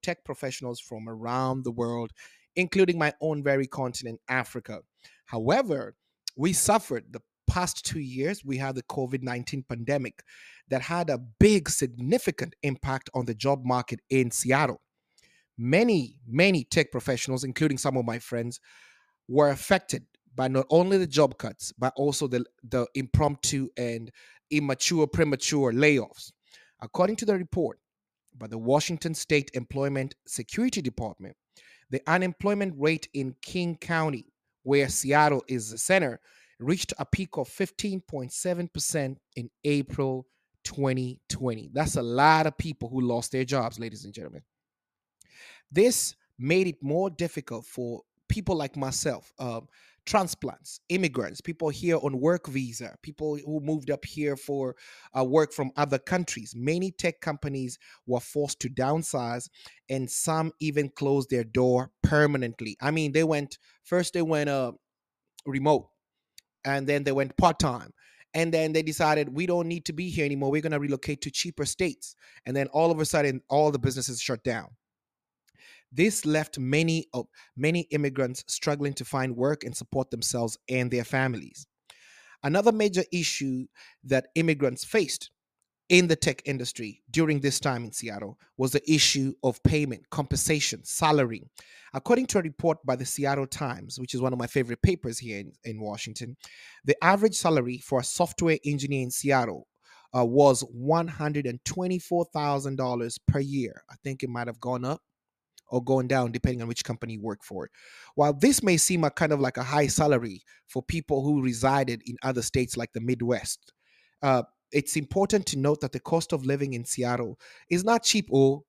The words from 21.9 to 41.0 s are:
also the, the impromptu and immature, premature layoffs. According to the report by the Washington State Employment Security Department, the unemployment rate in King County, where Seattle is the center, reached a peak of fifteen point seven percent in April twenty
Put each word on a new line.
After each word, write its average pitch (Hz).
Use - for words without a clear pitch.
also 143
the, 123
the 123
impromptu 135
and 117
immature, 147
premature 143
layoffs. 139
According 180
to 220
the 208
report 175
by 117
the 110
Washington 151
State 143
Employment 139
Security 214
Department, 113
the 131
unemployment 185
rate 151
in 131
King 175
County, 156
where 139
Seattle 143
is 113
the 117
center, 170
reached 151
a 139
peak -
of 139
fifteen 190
point 131
seven 175
percent 139
in 120
April 135
twenty 131